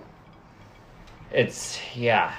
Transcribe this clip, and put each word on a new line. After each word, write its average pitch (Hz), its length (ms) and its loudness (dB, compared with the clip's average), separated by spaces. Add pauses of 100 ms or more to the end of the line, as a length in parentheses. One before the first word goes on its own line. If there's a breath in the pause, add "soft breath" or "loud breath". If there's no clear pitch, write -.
(1300)
it's, - 460 0 (180)
yeah, 110 420 2